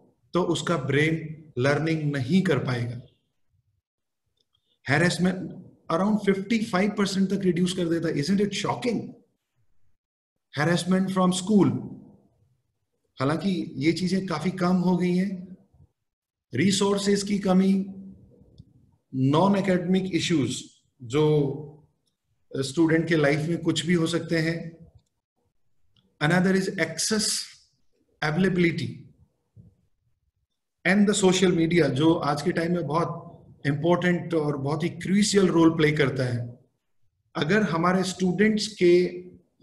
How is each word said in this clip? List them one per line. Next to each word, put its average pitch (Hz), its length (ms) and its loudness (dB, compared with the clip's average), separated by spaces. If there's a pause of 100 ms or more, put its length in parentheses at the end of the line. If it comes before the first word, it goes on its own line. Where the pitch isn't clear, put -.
(340)
तो 175 80 2
उसका 175 340 -2
ब्रेन 151 680 -2 (140)
लर्निंग 147 580 2
नहीं 139 260 2
कर 160 160 2
पाएगा। 120 420 -4 (1900)
हैरेसमेंट 175 760 0 (280)
around 196 260 0 (100)
fifty-five 202 680 0
percent 190 300 0
तक 185 180 -2
रिड्यूस 175 280 0
कर 180 160 -4
देता 165 200 -2
है। 151 60 -4
Isn't 165 260 0
it 202 100 0
shocking? - 500 -4 (1600)
Harassment 175 480 0 (120)
from 180 140 2 (100)
school, 156 360 2 (1400)
हालांकि 165 540 -2
ये 151 180 0
चीजें 185 340 -2
काफी 170 240 -4
कम 180 260 0
हो 180 200 2
गई 180 200 0
हैं। - 400 -6 (1000)
रिसोर्सेज 196 680 0
की 202 160 -4
कमी, 190 480 2 (1300)
नॉन 151 420 4
एकेडमिक 185 580 0
इश्यूज 147 500 -2 (380)
जो 147 580 0 (960)
स्टूडेंट 160 520 0
के 165 80 2
लाइफ 151 320 0
में 170 100 -2
कुछ 156 280 -2
भी 175 80 2
हो 165 120 2
सकते 165 320 -2
हैं। 165 380 -4 (1500)
Another 185 400 2
is - 160 -6
access, - 760 -4 (720)
availability 165 640 0 (2000)
and 196 220 4
the 202 160 2
social 185 320 4
media, 165 320 2
जो 151 260 4
आज 147 280 -2
के 175 100 -2
टाइम 170 200 -2
में 175 140 -2
बहुत 156 440 -4 (360)
इंपॉर्टेंट 170 680 0
और 147 220 -2
बहुत 143 280 -4
ही 170 40 -4
क्रूशियल 196 580 2
रोल 165 300 6
प्ले 151 160 4
करता 131 320 0
है। 120 340 -6 (800)
अगर 170 260 2
हमारे 180 420 2
स्टूडेंट्स 202 640 0
के 175 560 2 (380)